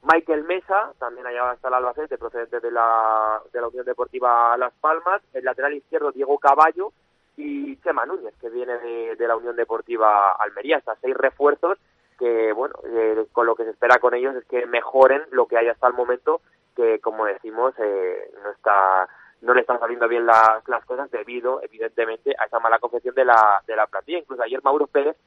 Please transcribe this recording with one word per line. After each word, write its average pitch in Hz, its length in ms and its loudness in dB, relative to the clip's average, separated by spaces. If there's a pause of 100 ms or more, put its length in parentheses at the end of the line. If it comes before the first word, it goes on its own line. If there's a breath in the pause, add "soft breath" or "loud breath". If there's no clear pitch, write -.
Michael 160 400 2
Mesa 185 560 -4
también 123 260 -10
ha 123 60 -8
llegado 123 180 -2
hasta 123 200 -8
el 127 40 -2
Albacete, 127 440 -4
procedente 117 420 -8
de 117 120 -6
la, 110 720 0 (100)
de 120 100 -6
la 120 80 -6
Unión 123 160 -12
Deportiva 120 720 0
Las 123 160 -4
Palmas, 165 480 -2 (120)
el 127 120 -8
lateral 131 280 -4
izquierdo 147 380 -4
Diego 135 260 -2
Caballo 156 540 2 (460)
y 143 400 -8
Chema 147 280 -4
Núñez, 147 340 -10
que 120 100 -12
viene 123 280 -8
de, 117 380 -8
de 117 120 -4
la 117 80 0
Unión 117 200 -8
Deportiva 110 800 2
Almería. 107 440 -4
Hasta 113 240 -8
seis 127 160 -4
refuerzos 147 600 0 (400)
que, 113 320 0
bueno, 110 240 -6 (100)
eh, 110 460 0
con 117 140 2
lo 113 100 2
que 117 80 -6
se 110 60 -6
espera 123 300 4
con 123 140 2
ellos 127 220 -2
es 123 100 -10
que 123 200 -4
mejoren 131 560 4 (100)
lo 123 160 2
que 120 100 0
hay 117 120 2
hasta 120 180 0
el 123 60 2
momento, 123 480 -2 (340)
que, 113 240 2
como 110 260 -4
decimos, 113 540 -4
eh, 95 500 -4 (140)
no 101 80 -10
está, 95 560 2 (340 loud breath)
no 120 120 2
le 127 80 6
están 120 180 -2
saliendo 117 280 -2
bien 117 180 0
las, 113 420 6
las 123 160 -4
cosas 131 280 -8
debido, 120 520 -6
evidentemente, 113 720 -6
a 110 80 -2
esa 117 140 -2
mala 113 200 0
confección 120 360 -6
de 131 80 2
la, 110 420 6
de 110 100 -6
la 107 120 0
plantilla. 151 320 -8
Incluso 131 240 -8
ayer 123 180 -6
Mauro 143 260 2
Pérez 147 280 0 (120)